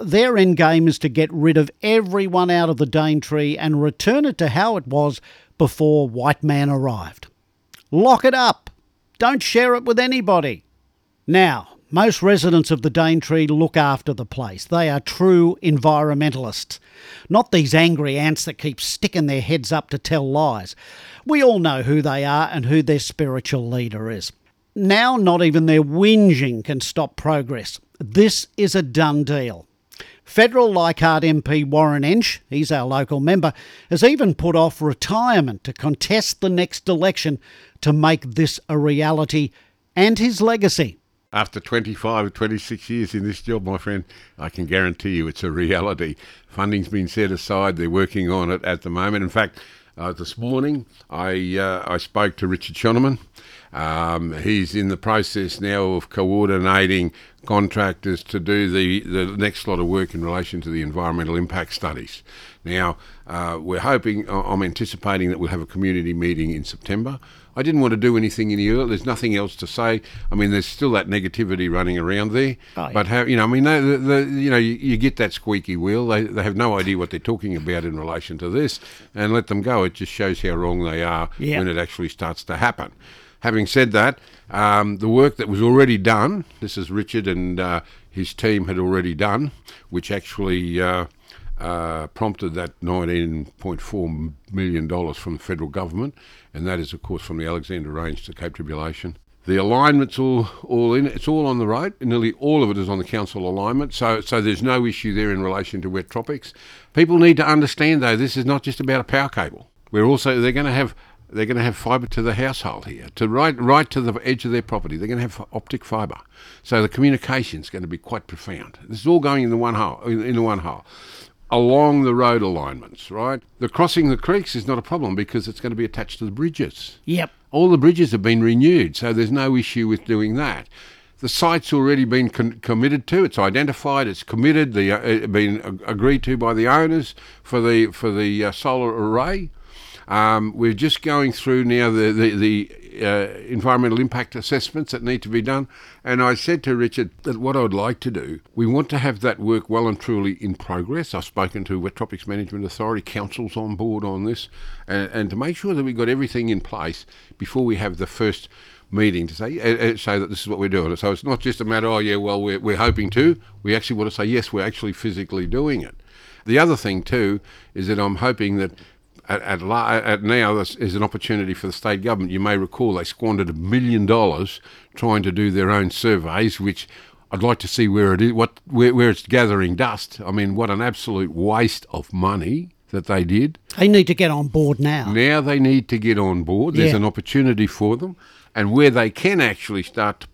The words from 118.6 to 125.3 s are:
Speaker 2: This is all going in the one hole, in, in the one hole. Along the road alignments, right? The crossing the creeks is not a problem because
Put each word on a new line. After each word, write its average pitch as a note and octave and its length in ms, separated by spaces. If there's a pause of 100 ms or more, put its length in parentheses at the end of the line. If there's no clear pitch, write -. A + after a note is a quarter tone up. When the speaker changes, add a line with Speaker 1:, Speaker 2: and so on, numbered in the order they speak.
Speaker 2:
This A2 120
is B2+ 80
all F3 100
going C#3 240
in A#2 80
the A#2 60
one A#2 180
hole, G2 280
in, A2+ 200
in A#2+ 140
the A2+ 60
one G#2 180
hole. D#2 260 (640)
Along C#3 520
the B2 120
road A#2+ 280
alignments, D2 680
right? A#2+ 320 (160)
The B2 120
crossing E3+ 400
the B2 80
creeks F#3+ 360
is A2 120
not C3 100
a A#2 60
problem C3+ 320
because G#2 340